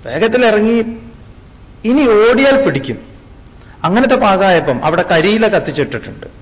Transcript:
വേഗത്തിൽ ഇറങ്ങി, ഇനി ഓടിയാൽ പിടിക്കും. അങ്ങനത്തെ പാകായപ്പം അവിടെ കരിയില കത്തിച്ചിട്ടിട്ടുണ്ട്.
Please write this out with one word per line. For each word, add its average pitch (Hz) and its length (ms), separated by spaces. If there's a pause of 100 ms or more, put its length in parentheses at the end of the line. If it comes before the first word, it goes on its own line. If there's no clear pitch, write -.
വേഗത്തിൽ 220 400
ഇറങ്ങി, 220 520 (840)
ഇനി 262 220
ഓടിയാൽ 247 580
പിടിക്കും. 135 340 (880)
അങ്ങനത്തെ 220 300
പാകായപ്പം 185 720
അവിടെ 170 260
കരിയില 208 380
കത്തിച്ചിട്ടിട്ടുണ്ട്. 139 800 (160)